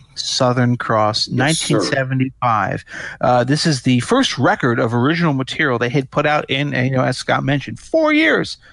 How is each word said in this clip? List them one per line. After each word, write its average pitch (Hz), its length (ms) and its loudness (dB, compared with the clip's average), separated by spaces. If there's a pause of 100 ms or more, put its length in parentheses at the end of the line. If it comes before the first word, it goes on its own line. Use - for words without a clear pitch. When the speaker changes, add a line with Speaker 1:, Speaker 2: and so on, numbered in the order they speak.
(140)
Speaker 1:
Southern 123 640 0
Cross, 107 500 0
Speaker 2:
Yes, 143 300 0
sir. - 180 0
Speaker 1:
nineteen 101 160 -2
seventy-five. 131 880 -2 (380)
Uh, 123 240 2
this 143 220 0
is 147 160 0
the 123 180 4
first 254 380 0
record 135 420 2
of 117 140 0
original 151 400 2
material 131 440 -2
they 120 120 -2
had 127 200 -2
put 147 140 0
out 151 240 0
in, 143 240 -2
you 131 200 0
know, 131 120 2
as 131 140 -2
Scott 127 260 -2
mentioned, 135 340 -2
four 311 360 0
years. 294 420 0 (160)